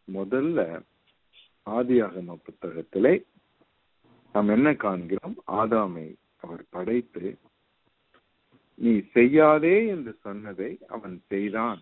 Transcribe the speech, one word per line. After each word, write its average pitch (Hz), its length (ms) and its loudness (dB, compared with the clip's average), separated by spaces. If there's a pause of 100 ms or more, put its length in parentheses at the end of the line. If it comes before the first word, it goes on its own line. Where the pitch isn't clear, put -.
முதல்ல 123 520 -4 (1080)
ஆதியாகம 104 720 -2
புத்தகத்திலே 95 760 -2 (1200)
நாம் 104 140 2
என்ன 123 260 4
காண்கிறோம்? 95 640 -4 (160)
ஆதாமை 101 540 -2 (340)
அவர் 82 300 -16
படைத்து, 92 540 -6 (1500)
"நீ 117 140 2 (160)
செய்யாதே" 151 680 6 (100)
என்று 151 340 -6
சொன்னதை 101 500 -10 (180)
அவன் 98 280 -12 (100)
செய்தான், 101 560 -4